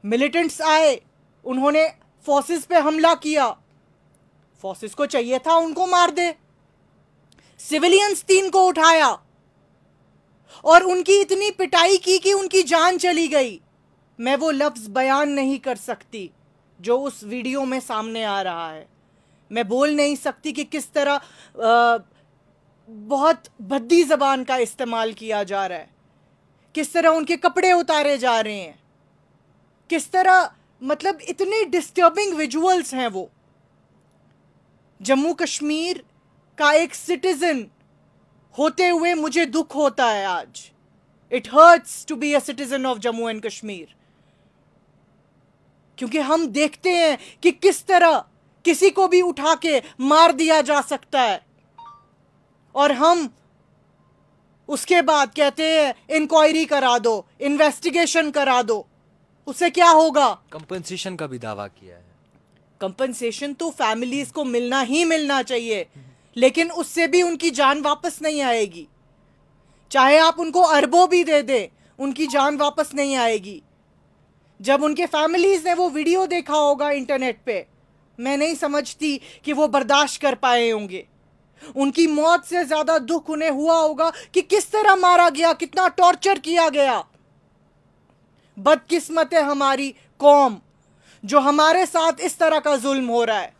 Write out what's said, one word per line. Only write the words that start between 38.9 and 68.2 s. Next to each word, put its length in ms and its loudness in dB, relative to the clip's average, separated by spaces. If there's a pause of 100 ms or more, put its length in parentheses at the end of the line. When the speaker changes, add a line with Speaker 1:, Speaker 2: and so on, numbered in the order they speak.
Speaker 1:
मुझे 320 -2
दुख 300 -6
होता 300 0
है 200 -2
आज। 460 -10 (600)
It 140 -6
hurts 580 6
to 60 -12
be 280 -2
a 20 -2
citizen 380 -8
of 160 -4
Jammu 260 -6
and 200 -8
Kashmir, 440 -12 (2000)
क्योंकि 220 -6
हम 280 0
देखते 420 -4
हैं 280 2 (260)
कि 80 4
किस 340 0
तरह 380 4 (420)
किसी 240 4
को 180 2
भी 140 4
उठा 340 0
के 260 -2 (200)
मार 300 6
दिया 300 2
जा 200 0
सकता 400 -4
है 240 -2 (1300)
और 160 2
हम 420 2 (1300)
उसके 340 0
बाद 340 0
कहते 460 0
हैं 140 -2 (140)
इंक्वायरी 560 2
करा 340 0
दो, 280 -4 (140)
इन्वेस्टिगेशन 880 0
करा 300 0
दो। 260 -4 (600)
उससे 220 -2
क्या 200 4
होगा? 500 4 (120)
Speaker 2:
कंपनसेशन 640 -12
का 120 -10
भी 120 -12
दावा 280 -10
किया 280 -20
है। 100 -20 (760)
Speaker 1:
कंपनसेशन 720 -6
तो 160 -6
फैमिलीज 600 -4
को 120 -6
मिलना 380 -2
ही 240 0
मिलना 380 0
चाहिए, 440 -6 (500)
लेकिन 340 2
उससे 360 -2
भी 140 2
उनकी 300 -2
जान 300 0
वापस 400 -4